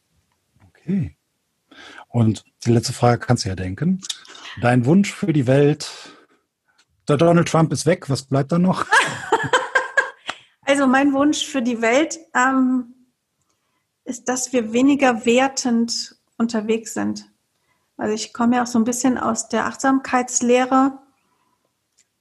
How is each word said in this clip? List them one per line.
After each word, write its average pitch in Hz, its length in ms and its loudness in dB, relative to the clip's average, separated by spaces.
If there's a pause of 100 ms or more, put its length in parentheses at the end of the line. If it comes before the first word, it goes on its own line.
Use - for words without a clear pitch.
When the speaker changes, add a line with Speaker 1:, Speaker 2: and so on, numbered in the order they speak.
(680)
Speaker 1:
Okay. 160 480 -6 (920)
Und 110 360 0 (200)
die 120 80 2
letzte 113 200 0
Frage 120 260 2
kannst - 260 0
du - 40 -4
ja 95 60 -4
denken. 98 460 -4 (600)
Dein 123 240 2
Wunsch 190 280 4
für 202 200 -4
die 147 140 0
Welt, 143 440 2 (1160)
der 147 80 4
Donald 170 320 4
Trump 160 240 2
ist - 140 -4
weg, 175 240 0
was 135 120 -2
bleibt 135 300 -2
dann 170 100 2
noch? 185 280 0
<laughs> 427 60 4 (1700)
Speaker 2:
Also 277 220 2
mein 269 260 4
Wunsch 294 320 0
für - 160 -4
die 233 220 -2
Welt, 247 360 0 (160)
ähm, 254 600 0 (1120)
ist, - 240 -10
dass 254 240 -6
wir 220 200 -2
weniger 254 540 2
wertend 240 880 0 (240)
unterwegs 226 560 -2
sind. 208 340 -6 (680)
Also 214 180 -4
ich 214 180 -10
komme 240 240 0
ja 240 60 0
auch 240 60 -4
so 240 100 0
ein 220 60 2
bisschen 247 340 0
aus 226 300 -4
der 220 180 -2
Achtsamkeitslehre 254 1300 0 (1200)